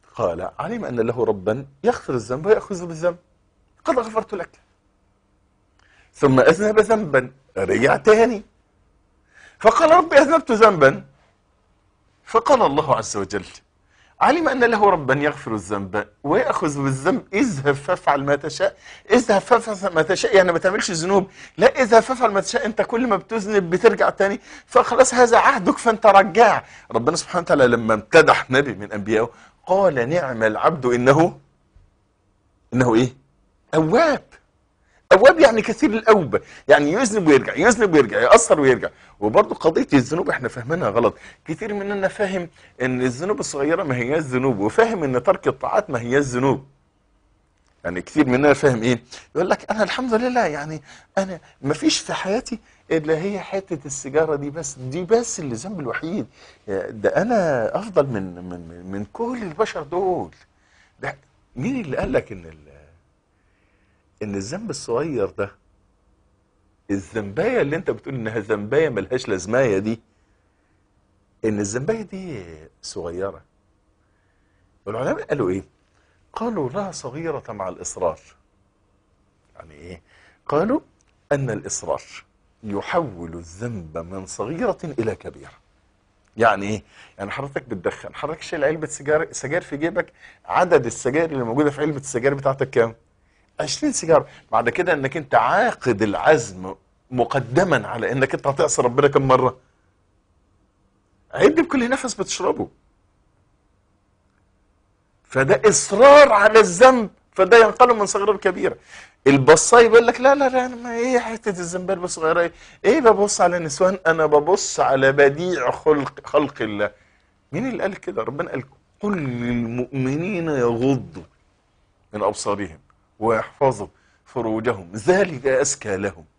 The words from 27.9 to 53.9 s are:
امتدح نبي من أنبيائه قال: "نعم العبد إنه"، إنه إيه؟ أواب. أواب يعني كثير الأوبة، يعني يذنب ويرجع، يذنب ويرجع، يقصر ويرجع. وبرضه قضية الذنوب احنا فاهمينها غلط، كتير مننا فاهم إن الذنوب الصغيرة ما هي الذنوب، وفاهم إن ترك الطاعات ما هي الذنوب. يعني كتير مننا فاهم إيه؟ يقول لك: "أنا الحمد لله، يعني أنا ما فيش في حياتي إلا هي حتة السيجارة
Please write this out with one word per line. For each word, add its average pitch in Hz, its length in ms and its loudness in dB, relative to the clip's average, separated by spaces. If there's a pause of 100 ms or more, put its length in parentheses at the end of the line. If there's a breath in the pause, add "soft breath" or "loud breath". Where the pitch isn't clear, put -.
امتدح - 580 4
نبي 131 220 0
من 95 180 -12
أنبيائه 110 380 -2 (360 soft breath)
قال: 170 440 0
"نعم 131 340 -4
العبد 123 420 0
إنه"، 131 540 2 (1300)
إنه 123 220 2
إيه؟ 120 200 2 (600)
أواب. 226 480 2 (880)
أواب 269 280 8
يعني 226 220 6
كثير 240 280 0
الأوبة، 202 520 2 (260 loud breath)
يعني 147 240 4
يذنب 208 360 0
ويرجع، 113 280 4
يذنب 208 380 2
ويرجع، 110 280 4
يقصر - 380 6
ويرجع. 123 300 2 (300 soft breath)
وبرضه 151 360 0
قضية 165 380 0
الذنوب 143 360 0
احنا - 180 -4
فاهمينها 135 420 -6
غلط، 107 280 0 (280 loud breath)
كتير 190 280 -8
مننا 202 340 -6
فاهم 185 420 -4 (320 soft breath)
إن 127 200 -2
الذنوب 131 380 -4
الصغيرة 160 440 -2
ما 135 120 -4
هي 123 220 -2
الذنوب، 127 420 -2
وفاهم 220 440 0
إن 127 200 -2
ترك - 240 0
الطاعات 147 420 -4
ما 123 120 -4
هي 120 160 -2
الذنوب. 127 480 -2 (1160)
يعني 90 180 -6
كتير 147 260 0
مننا 139 260 4
فاهم 127 300 0
إيه؟ 120 200 0 (320 loud breath)
يقول 180 140 -2
لك: - 220 -2
"أنا 214 120 0
الحمد 247 300 -4
لله، 247 320 0
يعني 151 360 -8 (360 loud breath)
أنا 190 220 -6 (220 soft breath)
ما 139 120 -2
فيش - 260 -2
في - 140 -10
حياتي 214 460 -6 (320 soft breath)
إلا 156 260 0
هي 196 220 -6
حتة 185 460 -8
السيجارة 147 500 -2